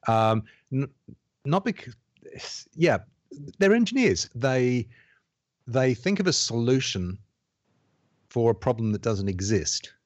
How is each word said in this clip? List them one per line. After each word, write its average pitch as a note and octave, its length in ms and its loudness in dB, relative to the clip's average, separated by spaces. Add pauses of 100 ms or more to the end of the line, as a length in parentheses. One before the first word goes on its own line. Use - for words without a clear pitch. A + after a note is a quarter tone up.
Um, A2 360 4 (280)
n-, C3+ 180 -2 (560)
not F3 200 0
because, D#3 300 -6 (800)
yeah, D3+ 220 2 (600)
they're G3 160 4
engineers. A#3 640 2
They, B2 520 0 (800)
they C3 300 2
think G3 240 -2
of F#3 80 0
a D#3+ 60 2
solution A#2 840 0 (1120)
for A#2 220 2
a A2 40 2
problem A2+ 360 -2
that G2+ 100 -2
doesn't G2 280 -2
exist G2 640 -2 (140)